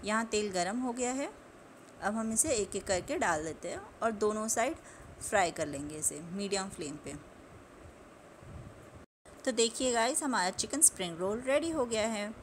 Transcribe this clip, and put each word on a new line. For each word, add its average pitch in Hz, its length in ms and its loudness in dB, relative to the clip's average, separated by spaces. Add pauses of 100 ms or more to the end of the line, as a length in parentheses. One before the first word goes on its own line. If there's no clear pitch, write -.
यहाँ 220 220 2
तेल 208 260 2
गरम 185 280 2
हो 254 120 0
गया 247 200 0
है, 277 180 -2 (720)
अब 202 120 2
हम 220 180 0
इसे 302 200 4
एक 202 240 0
एक 190 100 -4
करके 190 320 0
डाल 170 260 2
देते 160 240 -6
हैं 240 120 -6 (220)
और 226 100 2
दोनों 214 360 2
side 240 280 2 (440)
fry 185 300 4
कर 165 160 -2
लेंगे 147 300 -6
इसे 151 260 -2
medium 196 460 -2
flame 156 360 -6
पे। 147 100 -8 (2250)
तो 269 80 2
देखिए 233 400 2
guys, 240 300 2
हमारा 214 300 2
chicken - 280 -2
spring 175 380 4
roll 202 220 0
ready 285 300 2
हो 285 160 2
गया 220 220 2
है। 214 240 -2 (100)